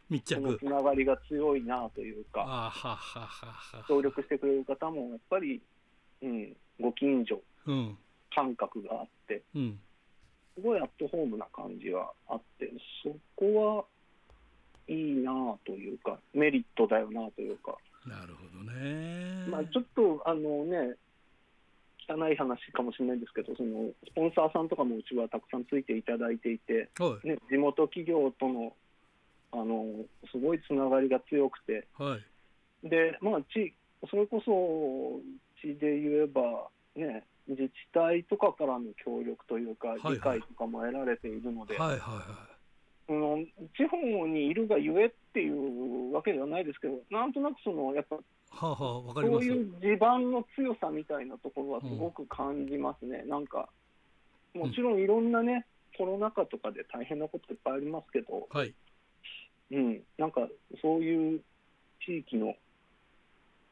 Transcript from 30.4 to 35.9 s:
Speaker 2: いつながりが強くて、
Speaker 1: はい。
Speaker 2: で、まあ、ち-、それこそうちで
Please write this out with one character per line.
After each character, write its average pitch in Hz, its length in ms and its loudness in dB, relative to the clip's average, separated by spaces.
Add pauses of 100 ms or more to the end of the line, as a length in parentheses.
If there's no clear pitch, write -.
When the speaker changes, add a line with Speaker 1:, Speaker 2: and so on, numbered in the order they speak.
Speaker 2:
い 160 120 -2
つ - 80 -2
な 135 120 4
が 135 160 6
り 135 80 4
が 127 100 4 (100)
強 139 200 4
く - 140 -10
て、 110 220 -4 (120)
Speaker 1:
は 139 200 -2 (640)
い。 165 60 -8
Speaker 2:
で、 165 320 4
ま 202 160 2
あ、 147 40 2 (120)
ち-、 214 200 0 (360)
そ - 60 -2
れ 208 100 6
こ 214 200 -2
そ 156 720 2
う - 20 -12 (400)
ち 147 180 -6
で 147 200 4